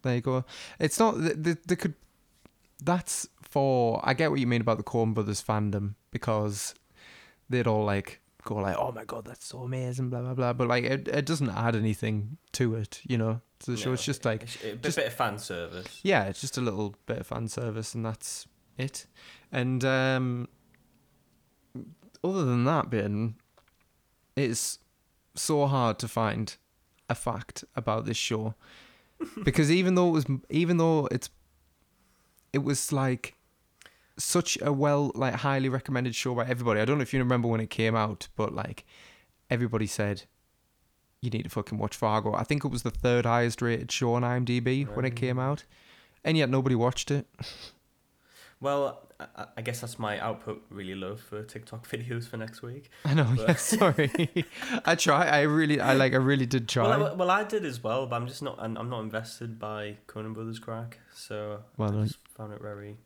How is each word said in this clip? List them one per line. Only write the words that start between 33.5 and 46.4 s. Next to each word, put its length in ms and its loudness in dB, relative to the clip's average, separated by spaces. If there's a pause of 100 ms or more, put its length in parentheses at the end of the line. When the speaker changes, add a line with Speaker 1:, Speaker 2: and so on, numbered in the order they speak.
Speaker 1:
such 440 0
a 100 0
well, 420 4
like, 220 0
highly 320 0
recommended 480 -2
show 180 -2
by 120 0
everybody. 340 2
I 60 4
don't 140 4
know 20 2
if 120 -2
you 60 4
remember 300 2
when 100 2
it 100 -4
came 280 2
out, 400 -2
but, 160 0
like, 320 -8 (640)
everybody 380 2
said, 360 -2 (960)
"You 100 -4
need 120 -2
to 60 -6
fucking 280 -4
watch 200 -4
Fargo." 360 0
I 120 0
think 180 -2
it 80 -2
was 120 -6
the 80 -2
third 340 2
highest 360 2
rated 300 -2
show 220 0
on 100 2
I 140 0
M 80 0
D 160 0
B 220 0
when 200 -4
it 140 -2
came 200 0
Speaker 2:
Right. 100 0
Speaker 1:
out, 180 -4 (580)
and 140 4
yet 120 4